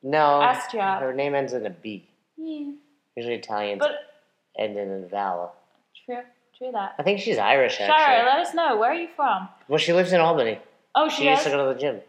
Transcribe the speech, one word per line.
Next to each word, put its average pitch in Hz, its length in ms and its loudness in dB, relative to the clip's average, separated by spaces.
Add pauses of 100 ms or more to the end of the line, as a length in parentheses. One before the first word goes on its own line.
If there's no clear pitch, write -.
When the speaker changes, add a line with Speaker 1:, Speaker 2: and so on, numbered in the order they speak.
Speaker 1:
No. 143 400 4
Speaker 2:
Ask 151 280 0
Chiara. 196 280 -2
Speaker 1:
Her 131 140 -4
name 139 220 -2
ends 135 180 -2
in 117 140 -4
a 101 40 -6
B. 98 380 -14 (280)
Speaker 2:
Yeah. 302 360 -10 (440)
Speaker 1:
Usually 120 200 -6
Italians 104 440 -6
Speaker 2:
But 196 120 -2 (680)
Speaker 1:
end 107 180 -4
in 98 280 -8
a - 20 -18
vowel. 90 480 -6 (520)
Speaker 2:
True. 247 160 -10 (340)
True 254 160 -10
that. 202 260 -6
Speaker 1:
I 151 40 -18
think 196 180 0
she's 196 180 -2
Irish, 113 380 2
Speaker 2:
Shira, 104 160 -2
Speaker 1:
actually. 269 340 4
Speaker 2:
let 269 140 4
us 349 140 -4
know. 320 240 0
Where 226 120 2
are 311 40 -2
you 339 200 -8
from? 202 340 -2 (200)
Speaker 1:
Well, 147 100 0
she 160 140 0
lives 180 200 4
in 180 80 6
Albany. 147 380 2 (360)
Speaker 2:
Oh, 302 140 4
she - 140 -4
Speaker 1:
She - 60 4
used 294 160 4
Speaker 2:
does? 143 80 0
Speaker 1:
to 143 60 0
go 139 100 2
to 135 60 0
the 120 60 -10
gym. 131 280 -2